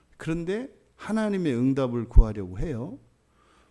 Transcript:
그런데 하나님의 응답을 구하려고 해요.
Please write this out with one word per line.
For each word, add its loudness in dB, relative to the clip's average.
그런데 -4
하나님의 -2
응답을 0
구하려고 4
해요. -8